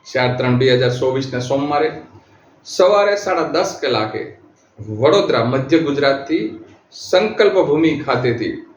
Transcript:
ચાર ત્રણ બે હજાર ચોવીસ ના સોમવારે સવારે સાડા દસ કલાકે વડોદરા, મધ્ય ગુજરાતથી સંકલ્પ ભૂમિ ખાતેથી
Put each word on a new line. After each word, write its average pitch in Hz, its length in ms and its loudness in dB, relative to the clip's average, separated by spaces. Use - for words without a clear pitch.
ચાર 123 240 0
ત્રણ 127 200 2
બે 131 120 4
હજાર 123 200 2
ચોવીસ 131 440 -2
ના 123 60 -4
સોમવારે 147 520 0
સવારે 202 500 4
સાડા 175 360 -2
દસ - 300 -2
કલાકે 110 560 -4
વડોદરા, 123 640 0
મધ્ય 135 360 0
ગુજરાતથી 143 800 -2
સંકલ્પ 208 640 0
ભૂમિ 156 520 0
ખાતેથી 123 600 -4